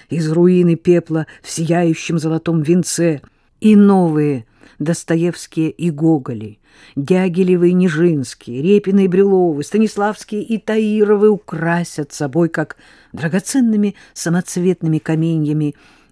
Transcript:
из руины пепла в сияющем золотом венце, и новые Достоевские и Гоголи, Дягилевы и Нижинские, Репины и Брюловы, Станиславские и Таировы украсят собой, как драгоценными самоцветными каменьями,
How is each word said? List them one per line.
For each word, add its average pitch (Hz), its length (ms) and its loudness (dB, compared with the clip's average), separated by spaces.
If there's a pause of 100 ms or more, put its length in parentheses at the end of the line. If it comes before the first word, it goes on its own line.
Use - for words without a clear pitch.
(100)
из 156 200 -4
руины 175 460 4
пепла 165 500 0 (160)
в - 80 -18
сияющем 165 680 -2
золотом 160 440 -2
венце, 165 600 0 (380)
и 214 160 6
новые 160 680 4 (320)
Достоевские 165 920 -4
и 170 200 -4
Гоголи, 131 680 -2 (360)
Дягилевы 180 760 0
и - 20 2
Нижинские, 156 880 0
Репины 196 440 2
и 185 40 2
Брюловы, 180 540 2
Станиславские 208 800 -4
и 226 160 -6
Таировы 214 720 2
украсят 170 800 -4
собой, 151 360 -2
как 160 280 -6 (360)
драгоценными 208 840 -2 (180)
самоцветными 170 880 -2
каменьями, 151 760 -2 (380)